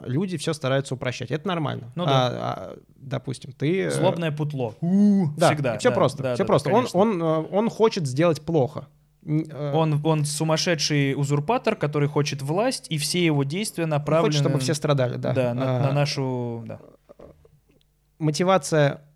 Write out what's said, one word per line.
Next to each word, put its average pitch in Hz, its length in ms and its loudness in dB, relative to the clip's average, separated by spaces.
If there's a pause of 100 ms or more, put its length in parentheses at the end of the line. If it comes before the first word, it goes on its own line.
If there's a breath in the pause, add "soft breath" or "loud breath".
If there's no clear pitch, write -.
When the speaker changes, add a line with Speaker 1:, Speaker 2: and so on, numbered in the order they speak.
Speaker 1:
люди 180 300 -2
все 156 160 -4
стараются 135 420 -2
упрощать. 123 360 -6
Это 151 160 -6
нормально. 123 480 -4
Speaker 2:
Ну 175 80 -4
Speaker 1:
А, 165 40 0
Speaker 2:
да. 139 80 2
Speaker 1:
а, 123 640 -2 (180)
допустим, 131 560 -10
ты, 185 360 -2
э, 147 40 -2
Speaker 2:
Злобное 160 400 0
путло. 147 500 -4
У, 196 460 4 (100)
Speaker 1:
Да, 165 160 6
Speaker 2:
всегда, 131 240 -2
Speaker 1:
все 247 120 2
Speaker 2:
да, - 60 2
Speaker 1:
просто, 127 280 2
Speaker 2:
да, 127 120 -2
Speaker 1:
все 190 80 0
Speaker 2:
да, - 40 -4
Speaker 1:
просто. - 220 4
Он, 185 60 4 (120)
Speaker 2:
конечно. 175 120 -2
Speaker 1:
он, 202 220 2
э, 160 300 0
он 214 180 2
хочет 202 380 0
сделать 147 340 2
плохо. - 460 -2 (380)
Н-, 156 240 -2
э, 143 260 -8
Speaker 2:
Он, 156 300 2
он 156 180 2
сумасшедший 156 960 0
узурпатор, 147 580 0
который 147 320 0
хочет 147 340 -2
власть, 175 480 -2
и 160 80 -2
все 151 280 -2
его 147 180 4
действия 170 400 -4
Speaker 1:
он 160 60 -2
Speaker 2:
направлены 151 420 2
Speaker 1:
хочет, 147 100 2
чтобы 139 180 2
все 156 140 0
страдали, 135 440 0
да. 127 160 -2
Speaker 2:
Да, 123 200 0
на, 127 120 -2 (140)
на 135 100 2
Speaker 1:
А, 135 40 0
Speaker 2:
нашу, 127 720 -2
да. 107 140 -12 (1400)
Speaker 1:
мотивация, 160 840 2 (140)